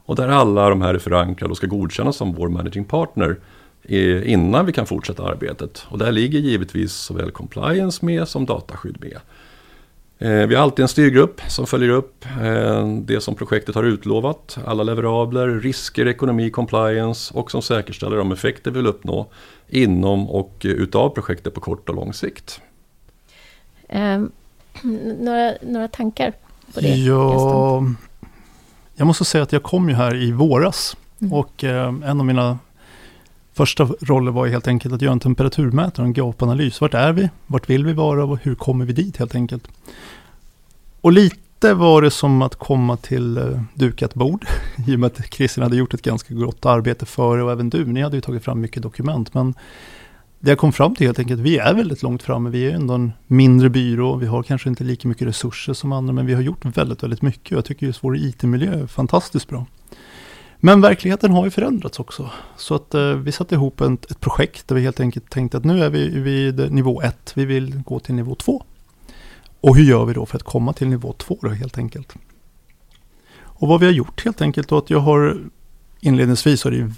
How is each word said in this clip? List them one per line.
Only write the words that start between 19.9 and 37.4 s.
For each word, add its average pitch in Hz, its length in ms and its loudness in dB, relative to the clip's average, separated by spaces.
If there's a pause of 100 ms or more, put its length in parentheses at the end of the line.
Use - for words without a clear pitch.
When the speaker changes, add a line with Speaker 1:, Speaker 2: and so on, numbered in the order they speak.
Speaker 1:
och, 95 360 -6
eh, 98 40 0
utav 104 380 0
projektet - 460 -6
på - 60 -10
kort - 280 -8
och - 60 -6
lång 90 180 -8
sikt. - 480 -12 (1300)
Speaker 2:
Ehm, 202 420 -2 (520)
<clears throat> - 0 - (380)
några, 233 320 0 (100)
några 226 260 -6
tankar 226 440 -4 (420)
på - 60 -8
det, 147 80 2
Speaker 3:
Ja, 131 440 4
Speaker 2:
Gaston? 135 640 2 (1000)
Speaker 3:
jag 147 120 2
måste 170 180 4
säga 156 180 2
att 135 100 -2
jag 143 100 2
kom 180 260 0
ju 139 60 2
här 123 280 0
i 120 100 0
våras 147 640 2 (240)
Speaker 2:
Mm. 196 120 -2
Speaker 3:
och, 143 320 -4
eh, 127 300 -2 (100)
en 143 160 -2
av 135 60 2
mina 123 320 0 (1000)
första 143 280 2
rollen 127 500 0
var 127 120 0
ju 120 60 0
helt 123 160 -2
enkelt 123 260 0
att 120 80 -4
göra 135 100 2
en 123 80 0
temperaturmätare 135 800 0
och 120 40 0
en 123 60 2
gapanalys. 123 680 -2
Vart 151 140 0
är 139 180 4
vi? 185 180 0 (160)